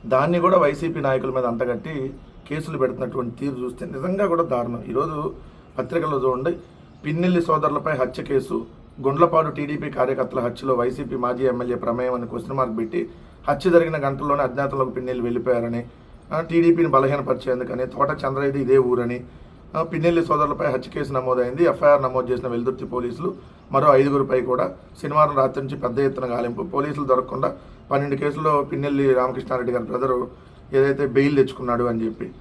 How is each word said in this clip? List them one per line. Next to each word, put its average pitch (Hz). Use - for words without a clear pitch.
దాన్ని 147
కూడా 180
వైసీపీ 147
నాయకుల 131
మీద 127
అంటగట్టి 127
కేసులు 151
పెడుతున్నటువంటి 123
తీరు 135
చూస్తే 123
నిజంగా 175
కూడా 170
దారుణం. 120
ఈరోజు 147
పత్రికల్లో 151
చూడండి, 131
పిన్నెల్లి 175
సోదరులపై 151
హత్య 131
కేసు, 127
గుండ్లపాడు 160
టీడీపీ 147
కార్యకర్తల 135
హత్యలో 123
వైసీపీ 127
మాజీ 123
ఎమ్మెల్యే 120
ప్రమేయం 127
అని 120
క్వశ్చన్ 120
మార్క్ 123
పెట్టి, 113
హత్య 143
జరిగిన 160
గంటల్లోనే 143
అజ్ఞాతంలోకి 131
పిన్నెల్లి 127
వెళ్ళిపోయారని, 120
ఆ, 160
టీడీపీని 165
బలహీనపరిచేందుకని, 131
తోట 139
చంద్రయ్యది 139
ఇదే 131
ఊరని, 123
ఆ, 160
పిన్నెల్లి 165
సోదరులపై 147
హత్య 127
కేసు 139
నమోదైంది, 127
ఎఫ్ఐఆర్ 143
నమోదు 127
చేసిన 123
వెల్దుర్తి 120
పోలీసులు 123
మరో 139
ఐదుగురిపై 135
కూడా 127
శనివారం 147
రాత్రి 135
నుంచి 135
పెద్ద 123
ఎత్తున 135
గాలింపు, 120
పోలీసులు 143
దొరకకుండా 131
పన్నెండు 139
కేసుల్లో 147
పిన్నెల్లి 139
రామకృష్ణారెడ్డి 127
గారి 117
బ్రదరు 123
ఏదైతే 139
బెయిల్ 139
తెచ్చుకున్నాడు 123
అని 113
చెప్పి 110